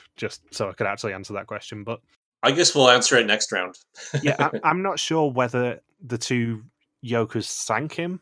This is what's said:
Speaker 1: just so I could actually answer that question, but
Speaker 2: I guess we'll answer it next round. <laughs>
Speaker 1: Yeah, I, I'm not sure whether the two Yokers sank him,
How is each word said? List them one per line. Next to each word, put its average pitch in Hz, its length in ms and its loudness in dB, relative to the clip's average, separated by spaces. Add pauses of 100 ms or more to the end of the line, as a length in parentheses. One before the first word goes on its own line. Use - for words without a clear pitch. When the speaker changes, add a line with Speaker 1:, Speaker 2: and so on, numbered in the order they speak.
(180)
Speaker 1:
just - 240 -10 (120)
so 101 160 -4
I 90 40 -10
could 107 140 -4
actually 101 260 -6
answer 98 200 -12
that 98 140 -8
question, 107 360 -12
but 113 180 -10 (400)
Speaker 2:
I 123 100 4
guess 165 220 4
we'll 131 160 8
answer 123 280 6
it 113 100 2
next 107 240 0
round. 92 240 -4 (240)
<laughs> - 240 -6
Speaker 1:
Yeah, 147 160 0
I, 143 240 0
I'm 170 180 2
not 190 180 -4
sure 156 320 0
whether 123 500 0 (220)
the 120 140 -6
two 117 460 -2 (420)
Yokers 113 400 -2
sank 127 480 -4
him, 175 280 -6